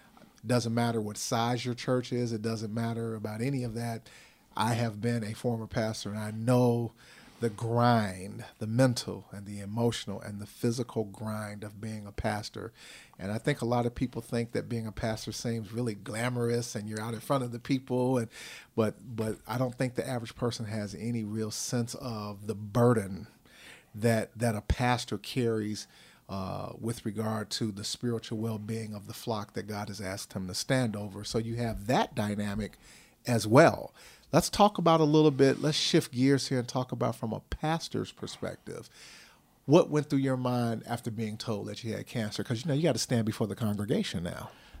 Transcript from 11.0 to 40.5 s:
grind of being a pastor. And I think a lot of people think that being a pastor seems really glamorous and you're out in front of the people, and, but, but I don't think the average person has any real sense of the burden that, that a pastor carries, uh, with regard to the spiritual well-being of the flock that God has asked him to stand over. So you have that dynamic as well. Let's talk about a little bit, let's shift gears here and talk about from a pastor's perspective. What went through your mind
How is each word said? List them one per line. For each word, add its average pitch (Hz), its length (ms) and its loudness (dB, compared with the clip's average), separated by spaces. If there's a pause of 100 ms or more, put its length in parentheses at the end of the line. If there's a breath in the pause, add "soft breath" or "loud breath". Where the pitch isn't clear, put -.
grind 104 580 -8
of 104 160 -12
being 107 280 -8
a 101 40 -14
pastor. 104 640 -4 (460 loud breath)
And 95 120 -4
I 110 60 -2
think 143 240 0
a 117 60 -2
lot 120 180 2
of 120 100 -2
people 120 280 -4
think 117 300 -4
that 104 140 -2
being 113 200 -4
a 107 60 -8
pastor 110 380 -4
seems 113 400 -4
really 113 240 -2
glamorous 117 800 -2
and 107 140 -6
you're 107 140 -4
out 117 100 -4
in 107 80 -6
front 139 240 0
of 120 80 -6
the 120 60 -6
people, 127 580 2
and, 113 120 0 (460 loud breath)
but, 107 200 2 (200)
but 110 220 -2 (100)
I 120 120 -2
don't 123 160 0
think 127 200 -2
the - 140 -2
average 117 260 -4
person 120 300 -2
has 104 340 -4
any 113 240 -2
real 107 280 -4
sense 120 460 -2
of 104 500 -8
the 110 80 -2
burden 104 720 4 (680 loud breath)
that, 110 440 2
that 117 160 2
a 104 80 -6
pastor 123 560 0
carries, 110 680 -2 (440 soft breath)
uh, 98 400 -6 (100)
with 113 240 -4
regard 107 460 -4
to 113 200 -2
the 101 140 -8
spiritual 117 540 -4
well-being 110 560 -4
of 101 120 -12
the 107 60 -12
flock 104 400 -4
that 101 160 -6
God 104 200 -6
has 98 120 -10
asked 95 320 -8
him 95 160 -4
to 90 60 -8
stand 123 420 0
over. 104 280 -8
So - 120 -2
you 113 200 -2
have 107 320 -4
that 165 260 2
dynamic 104 640 -2 (480 loud breath)
as 117 200 2
well. 123 460 8 (400 loud breath)
Let's 165 180 4
talk 208 280 6
about 165 220 6
a 156 40 6
little 156 260 8
bit, 135 320 4
let's 147 160 2
shift - 320 4
gears 131 380 4
here 131 100 2
and 120 80 0
talk 127 240 -2
about 123 240 0
from 110 180 -4
a 104 60 -4
pastor's 156 720 -4
perspective. - 800 -10 (760 loud breath)
What 160 260 8
went 147 200 0
through 139 80 4 (120)
your 131 60 2
mind 120 520 0